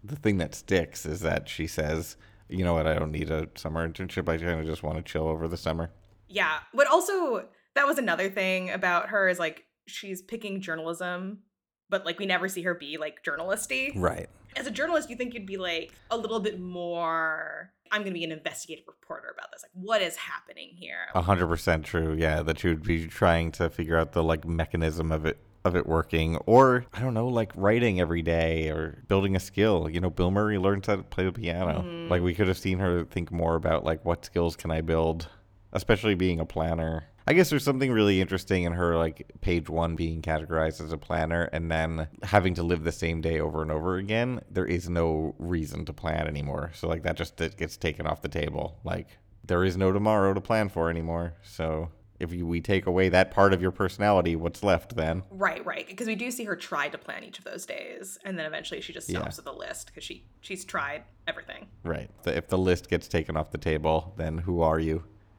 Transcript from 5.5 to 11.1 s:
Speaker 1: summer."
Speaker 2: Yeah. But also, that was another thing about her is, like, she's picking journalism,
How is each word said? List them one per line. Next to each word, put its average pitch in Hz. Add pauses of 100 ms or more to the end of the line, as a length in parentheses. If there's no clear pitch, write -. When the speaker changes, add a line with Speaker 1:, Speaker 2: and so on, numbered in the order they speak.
Speaker 1:
summer." 82 (360)
Speaker 2:
Yeah. 175 (160)
But 277
also, 349 (280)
that 285
was 277
another 190
thing 185
about 180
her 196
is, 175
like, 160 (240)
she's 190
picking 208
journalism, 180 (460)